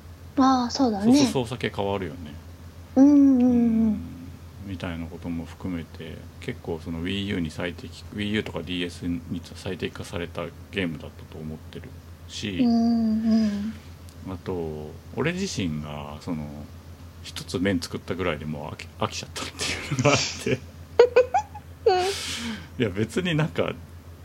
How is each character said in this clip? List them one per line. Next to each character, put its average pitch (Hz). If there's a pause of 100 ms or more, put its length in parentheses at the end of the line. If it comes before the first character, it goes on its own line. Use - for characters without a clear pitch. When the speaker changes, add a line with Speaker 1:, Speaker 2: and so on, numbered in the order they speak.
(380)
Speaker 1:
あ 262
ー、 -
そ 269
う 220
だ 196
ね。 -
Speaker 2:
そ 233
う 262
す 294
る 262
と 220 (120)
操 -
作 -
系 110
変 101
わ 98
る 95
よ 76
ね。 85 (800)
Speaker 1:
う 262
ん 285
う 294
ん 277
う 247
ん。 254
Speaker 2:
う 247 (380)
ん。 208 (640)
み 95
た 87
い 82
な 82
こ 87
と 87
も 82
含 87
め 80
て、 80 (240)
結 -
構 82
そ 85
の 82
Wii 98
U 101
に 80
最 90
適、 - (120)
Wii 104
U 107
と -
か 85
デ 82
ィ 90
ー 87
エ -
ス -
に 87 (340)
最 92
適 98
化 -
さ -
れ 87
た 87 (260)
ゲ 98
ー -
ム 78
だ 82
っ -
た -
と 78
思 78
っ -
て -
る - (380)
し、 -
Speaker 1:
う 247
ん 233
う 226
ん。 208 (560)
Speaker 2:
あ 95
と、 78 (240)
俺 139
自 185
身 80
が、 73
そ 85
の、 76 (760)
一 -
つ -
面 95
作 -
っ -
た -
ぐ 90
ら 82
い 73
で 78
も 76
う -
飽 -
き、 - (120)
飽 -
き -
ち -
ゃ -
っ -
た -
っ -
て -
い -
う 123
の 147
が -
あ -
っ 143 (260)
て。 -
Speaker 1:
<laughs> -
う 392
ん。 233
Speaker 2:
い -
や、 107
別 107
に 175
な 151
ん -
か、 - (520)